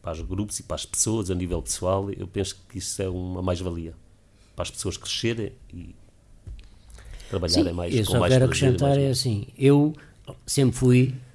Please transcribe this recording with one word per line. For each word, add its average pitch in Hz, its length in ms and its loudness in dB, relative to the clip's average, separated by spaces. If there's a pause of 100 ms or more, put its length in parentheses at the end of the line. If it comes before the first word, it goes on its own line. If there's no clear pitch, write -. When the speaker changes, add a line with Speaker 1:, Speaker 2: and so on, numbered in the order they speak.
Speaker 1:
para 87 80 -6
os 80 100 -6
grupos 92 380 -6
e - 40 -12
para 82 120 -8
as - 100 -8
pessoas 107 460 -2
a 92 40 0
nível 87 280 -2
pessoal. 98 480 -2
Eu 95 160 -10
penso - 420 -6
que - 80 -12
isso - 240 -8
é 95 80 -2
uma 90 320 -6
mais-valia 87 540 -4 (600)
para - 80 -6
as - 60 -6
pessoas - 280 -6
crescerem 113 540 -4 (220)
e 87 220 -14 (1300)
trabalharem 92 360 0
Speaker 2:
Sim, 87 60 0
Speaker 1:
mais, 87 240 -4
Speaker 2:
eu 110 100 4
Speaker 1:
com - 60 0
Speaker 2:
só 120 80 4
Speaker 1:
mais 101 140 4
Speaker 2:
quero 127 140 6
Speaker 1:
prazer, 127 200 2
Speaker 2:
acrescentar, 131 280 4
Speaker 1:
mais 139 60 2
Speaker 2:
é 139 80 2
assim, 117 380 -2 (100)
eu 143 360 6 (520)
sempre 131 320 2
fui 127 380 6 (180)